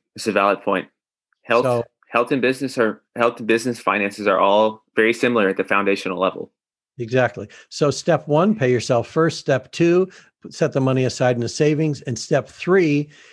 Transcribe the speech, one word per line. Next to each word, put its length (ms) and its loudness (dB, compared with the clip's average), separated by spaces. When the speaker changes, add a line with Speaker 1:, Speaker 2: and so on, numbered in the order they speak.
Speaker 1:
It's 120 -8
a 40 -4
valid 300 0
point. 260 -2
Health, 200 2
Speaker 2:
So 200 0
Speaker 1:
health 220 0
and 100 0
business 360 -2
are, 240 0
health 240 0
and 80 -10
business 320 0
finances 480 -2
are 120 2
all 440 2
very 180 2
similar 360 0
at 80 -4
the 60 -2
foundational 560 -2
level. 320 -4
Speaker 2:
Exactly. 480 -2
So 220 0
step 360 -2
one, 280 2
pay 160 0
yourself 360 0
first. 320 -2
Step 320 -2
two, 380 2
set 240 -2
the 80 0
money 240 2
aside 300 0
in 60 -4
the 80 -4
savings. 540 0
And 140 -6
step 300 -2
three 600 0